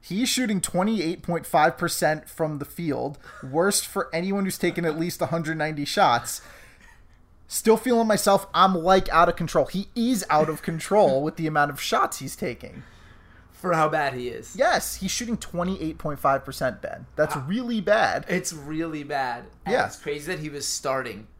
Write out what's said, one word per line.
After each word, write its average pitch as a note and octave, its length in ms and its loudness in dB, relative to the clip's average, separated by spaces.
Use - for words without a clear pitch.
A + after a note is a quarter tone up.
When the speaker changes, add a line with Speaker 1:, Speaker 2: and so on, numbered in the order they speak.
Speaker 1:
He's G#3 280 -2
shooting A3 320 0
twenty-eight F#3 640 -2
point E3 240 -4
five D#3+ 320 4
percent D#3 500 0
from D#3 300 -4
the C#3+ 60 -8
field, C#3 520 -4
worst E3 440 0
for - 260 -4
anyone F#3+ 320 -2
who's F#3+ 140 -4
taken E3+ 260 0
at D#3 140 -2
least E3+ 200 -4
a D#3+ 80 0
hundred D#3+ 300 -2
ninety D3+ 280 -2
shots. C#3 560 2
"Still A3 300 4
feeling A#3 300 2
myself. G3+ 460 4
I'm, F#3+ 220 6
like, F#3 340 4
out E3+ 200 6
of E3 60 0
control." D#3 300 2
He G3 300 -6
is A#3 340 0
out D#3 180 4
of D3+ 140 -6
control D#3+ 600 4
<laughs> - 0 -
with D#3 140 -4
the D#3+ 100 -2
amount D3 240 2
of C3+ 100 -8
shots - 380 0
he's - 160 -10
taking. - 480 -8
Speaker 2:
For F3+ 220 -2
how D#3 160 4
bad D3 240 0
he B2 140 -6
is. A2+ 280 -10
Speaker 1:
Yes, C4 420 2
he's F#3+ 120 -4
shooting A#3 280 -4
twenty-eight F3 600 -6
point D3+ 220 -6
five C3+ 260 2
percent, C3 380 -6
Ben. - 320 -10
That's D3+ 200 2
Speaker 2:
Ah. C#3 120 -6
Speaker 1:
really A#3 340 -2
bad. F#3+ 480 2
Speaker 2:
It's F3 240 -2
really D#3 500 -6
bad. C3 420 -4
And G3+ 80 -2
Speaker 1:
Yeah. - 140 2
Speaker 2:
it's - 80 -10
crazy D3 360 -8
that E3+ 80 -4
he D3+ 100 -8
was C#3+ 180 -8
starting B2 580 -4